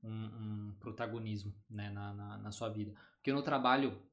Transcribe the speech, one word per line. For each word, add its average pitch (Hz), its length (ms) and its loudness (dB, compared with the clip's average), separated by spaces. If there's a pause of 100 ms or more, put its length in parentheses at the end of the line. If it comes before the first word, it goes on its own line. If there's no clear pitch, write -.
um, 110 80 -6
um 107 680 -2
protagonismo, 110 720 -2 (160)
né, 104 200 -4
na, 101 220 -4
na, 104 260 -8
na 104 120 -6
sua 113 180 -2
vida. 107 240 -2 (220)
Porque - 180 0
no 139 100 4
trabalho 131 580 6 (120)